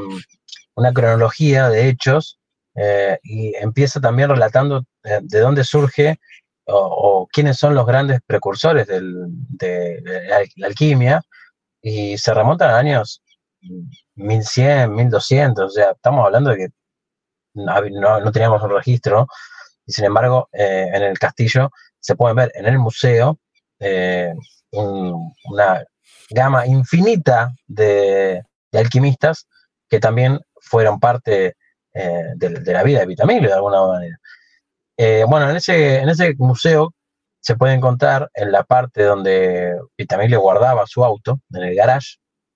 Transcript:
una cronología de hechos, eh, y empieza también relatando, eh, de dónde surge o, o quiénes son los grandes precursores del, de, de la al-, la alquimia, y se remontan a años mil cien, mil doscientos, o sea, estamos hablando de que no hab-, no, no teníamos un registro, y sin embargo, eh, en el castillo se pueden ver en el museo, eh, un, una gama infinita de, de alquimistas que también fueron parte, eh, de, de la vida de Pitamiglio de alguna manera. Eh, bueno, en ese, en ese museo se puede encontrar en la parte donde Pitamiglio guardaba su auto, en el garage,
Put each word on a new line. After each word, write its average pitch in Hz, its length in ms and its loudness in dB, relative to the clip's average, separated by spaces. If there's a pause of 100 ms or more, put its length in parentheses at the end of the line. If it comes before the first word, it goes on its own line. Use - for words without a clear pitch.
(720)
una 123 180 0
cronología 123 760 2
de 113 180 2
hechos, 135 520 -2 (340)
eh, 101 480 -2
y 107 360 -8
empieza 131 440 -2
también 131 280 2
relatando, 131 560 0 (180)
eh, 90 180 -2
de 95 180 -2
dónde 135 240 2
surge 147 560 0 (460)
o, 101 120 0
o 95 500 2
quiénes 147 300 0
son 147 180 2
los 123 100 2
grandes 131 400 0
precursores 123 600 0
del, 92 260 -6 (140)
de, 87 760 -8
de 92 260 -10
la 101 100 0
al-, - 180 0
la 98 100 -10
alquimia, 135 560 0 (580)
y 104 380 -8
se - 160 -2
remontan 139 380 2
a 113 80 2
años 135 420 -2 (920)
mil 107 280 -2
cien, 127 520 0
mil 120 160 2
doscientos, 120 540 0
o 95 40 -4
sea, 101 220 2
estamos 123 340 0
hablando 123 240 2
de 107 80 0
que 92 100 -6 (840)
no 101 180 -8
hab-, 101 200 -2
no, 101 280 0
no 110 120 -2
teníamos 110 320 0
un 101 80 -4
registro, 120 560 0 (580)
y - 60 -18
sin 104 140 -2
embargo, 123 480 0
eh, 95 380 -2
en 98 120 -2
el 98 160 -2
castillo 131 500 0 (300)
se - 160 -4
pueden 117 200 0
ver 123 200 0
en - 100 -10
el 131 140 2
museo, 123 600 0 (400)
eh, 92 540 -4 (380)
un, 92 600 -6 (120)
una 98 380 0 (460)
gama 127 380 0
infinita 131 880 0 (100)
de, 98 800 0 (280)
de 110 80 0
alquimistas 135 680 0 (420)
que - 100 2
también 123 400 2 (180)
fueron 107 420 0
parte, 104 580 0 (360)
eh, 87 320 -6 (100)
de, 92 140 -4
de 85 240 -4
la - 100 0
vida 139 160 2
de 113 80 0
Pitamiglio 196 420 2
de - 60 2
alguna 196 320 0
manera. 175 320 -6 (760)
Eh, 110 320 2
bueno, 143 220 2
en 156 60 -2
ese, 156 420 2
en 135 120 0
ese 165 280 0
museo 151 560 0 (460)
se - 160 -4
puede 131 180 2
encontrar 131 640 0
en 104 160 -4
la 98 120 2
parte 123 380 0
donde 95 760 0 (200)
Pitamiglio 107 440 0
guardaba 101 460 2
su - 180 -2
auto, 120 380 -2 (100)
en 90 120 -10
el 90 120 -4
garage, 123 420 0 (380)